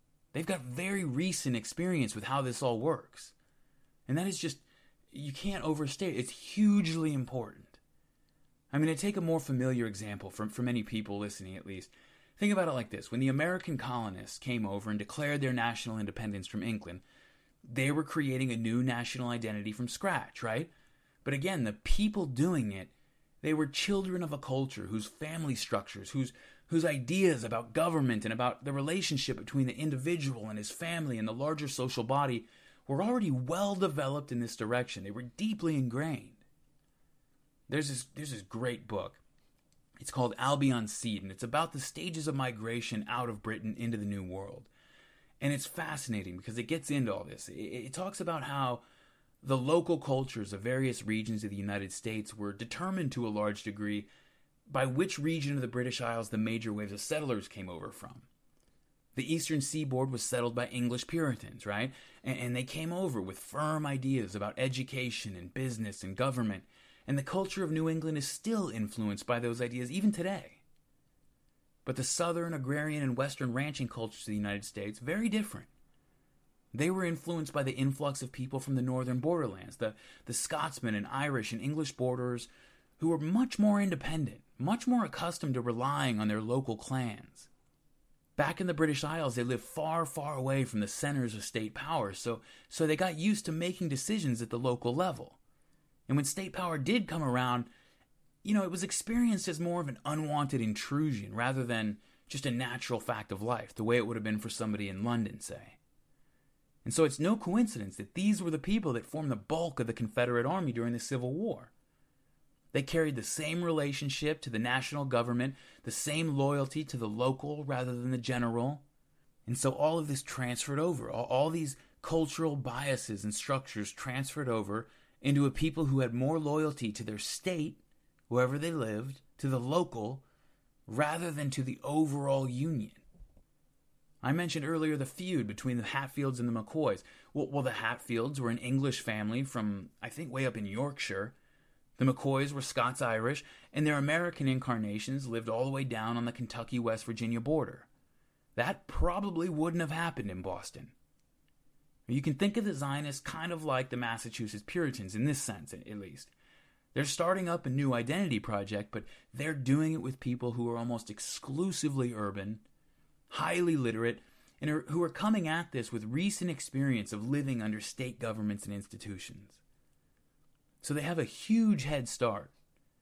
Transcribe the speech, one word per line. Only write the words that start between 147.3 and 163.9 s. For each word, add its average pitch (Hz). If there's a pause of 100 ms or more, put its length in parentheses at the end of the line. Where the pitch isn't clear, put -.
border. 143 (720)
That 127
probably 180
wouldn't 165
have 151
happened 160
in 90
Boston. 90 (1160)
You 135
can 147
think 202
of 208
the 196
Zionists 139
kind 165
of 156
like 131
the 123
Massachusetts 113
Puritans, 127
in 110
this 143
sense, 98
at - (100)
least. - (640)
They're 143
starting 180
up 170
a 135
new 135
identity 127
project, 101
but 110 (280)
they're 147
doing 147
it 156
with 135
people 123
who 120
are 117
almost 117
exclusively 135
urban, 104 (680)
highly 170
literate, 117 (400)